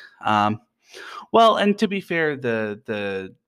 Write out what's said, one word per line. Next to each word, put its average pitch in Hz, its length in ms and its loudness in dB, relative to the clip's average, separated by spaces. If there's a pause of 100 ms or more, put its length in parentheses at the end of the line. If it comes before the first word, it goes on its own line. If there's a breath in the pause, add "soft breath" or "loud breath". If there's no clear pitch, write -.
(240 loud breath)
um, 107 360 0 (720 loud breath)
well, 220 240 6
and 202 220 2
to 220 100 0
be 196 120 -6
fair, 160 360 -2
the, 110 480 -4
the 98 500 -6 (140)